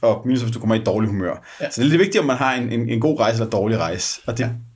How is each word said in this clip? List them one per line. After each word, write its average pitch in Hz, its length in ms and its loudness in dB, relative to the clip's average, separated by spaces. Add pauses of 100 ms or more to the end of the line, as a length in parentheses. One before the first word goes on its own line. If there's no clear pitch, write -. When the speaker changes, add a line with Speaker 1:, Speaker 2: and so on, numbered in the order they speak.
Speaker 1:
og 113 240 2
minus, 127 160 2
hvis 117 100 -2
du 117 80 -6
kommer 113 140 0
i 110 120 0
dårlig 107 240 2
humør. 92 340 -4 (160)
Speaker 2:
Ja. 139 100 -4
Speaker 1:
Så - 100 -4
det 127 60 4
er 147 40 4
lidt 165 100 6
vigtigt, 202 200 2
om 156 60 2
man 127 100 2
har 131 180 2
en, 120 180 -4
en, 117 160 -2
en 117 120 0
god 147 200 2
rejse 113 180 2
eller 110 120 -2
dårlig 104 280 0
rejse. 85 480 -4
Og 120 120 -4
det 131 60 0
Speaker 2:
Ja. 117 40 -2 (280)